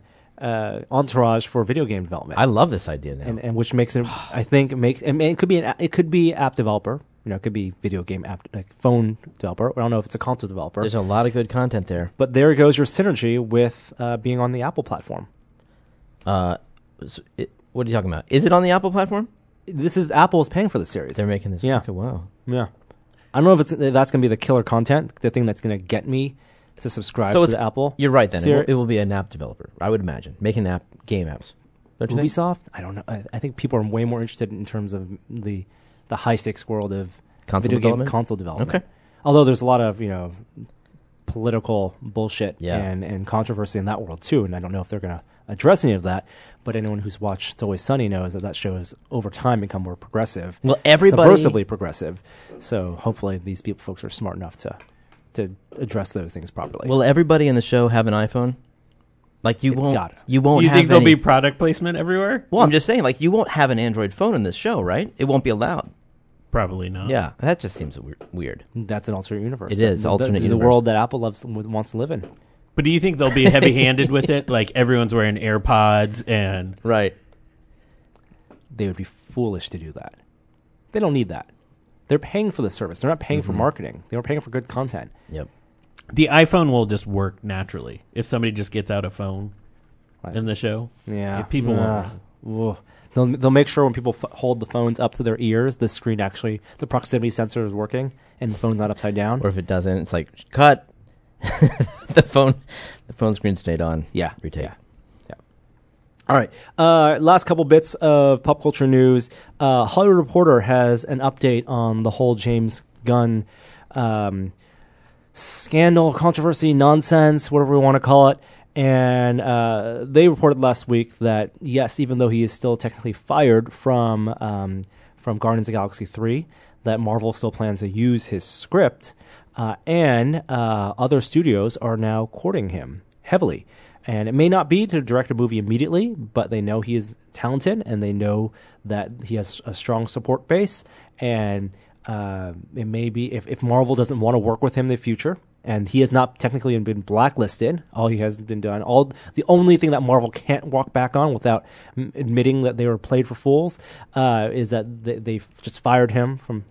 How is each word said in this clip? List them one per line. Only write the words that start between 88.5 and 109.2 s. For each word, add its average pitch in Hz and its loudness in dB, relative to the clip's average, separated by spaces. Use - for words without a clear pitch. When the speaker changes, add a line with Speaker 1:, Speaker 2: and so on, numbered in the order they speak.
Speaker 3:
just 104 -8
gets 104 -4
out 101 -4
a 104 -6
phone 98 -8
Speaker 1:
Right. 90 -12
Speaker 3:
in 113 -4
the 110 -2
show. 113 -6
Speaker 1:
Yeah. 101 -6
Speaker 3:
If 107 -10
people 120 -2
Speaker 1:
Nah. 107 -2
Speaker 3:
won't. 110 -4
Speaker 1:
Ooh. - -20
They'll, 127 2
they'll 131 2
make 139 6
sure 147 0
when 131 2
people 120 -4
f-, - -10
hold 123 -4
the 113 -8
phones 120 -2
up 120 -2
to - -6
their 113 -2
ears, 120 0
the 117 0
screen 110 -4
actually, 107 -4
the 131 -10
proximity 120 -2
sensor 113 -4
is 101 -6
working 123 -6
and 113 -4
the - -12
phone's 113 -2
not 104 -2
upside 104 -4
down. 107 -2
Speaker 2:
Or 104 0
if 95 -4
it 92 -6
doesn't, 92 -2
it's 85 -8
like, 82 -4
"Cut." - 4
<laughs> - 4
The 160 6
phone, 135 4
the - -16
phone 110 0
screen 101 -2
stayed 85 -4
on. 80 -2
Speaker 1:
Yeah. 85 -4
Speaker 2:
Retake. 76 -8
Speaker 1:
Yeah. - -12
Yeah. - -16
All 131 4
right. 120 2
Uh, 160 6
last 170 6
couple 165 2
bits 156 6
of 143 4
pop 147 0
culture 143 0
news. 127 4